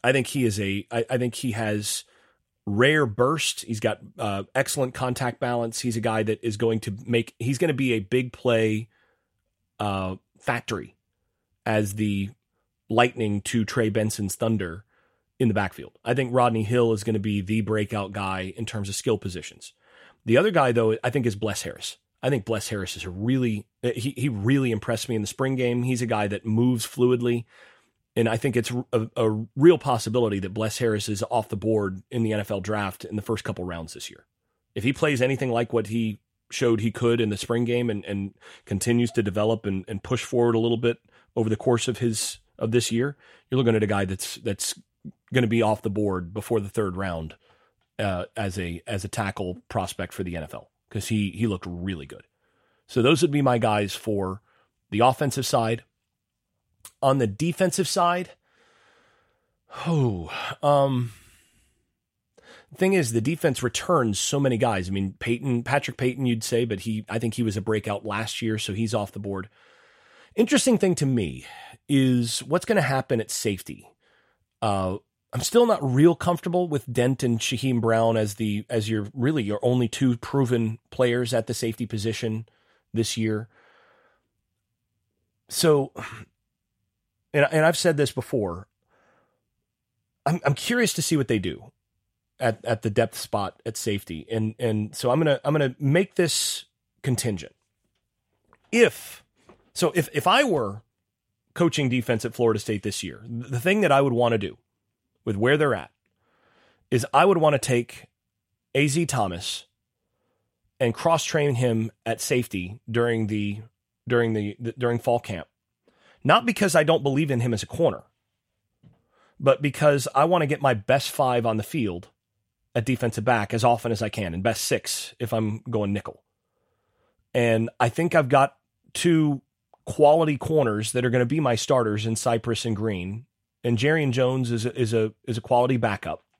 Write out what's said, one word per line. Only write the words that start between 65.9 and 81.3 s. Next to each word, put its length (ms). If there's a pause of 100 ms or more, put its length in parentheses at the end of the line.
Peyton, 300
you'd 180
say, 220
but 140
he, 280
I 100
think 160
he 80
was 140
a 60
breakout 420
last 380
year, 160
so 160
he's 200
off 180
the 60
board. 300 (840)
Interesting 420
thing 200
to 100
me 400 (420)
is 520
what's 260
gonna 160
happen 380
at 100
safety. 580 (720)
Uh, 380 (340)
I'm 80
still 240
not 180
real 320
comfortable 540
with 240
Dent 300
and 160
Shaheem 420
Brown 380
as 160
the, 340
as 220
your, 240
really 280
your 200
only 260
two 300
proven 600 (120)
players 420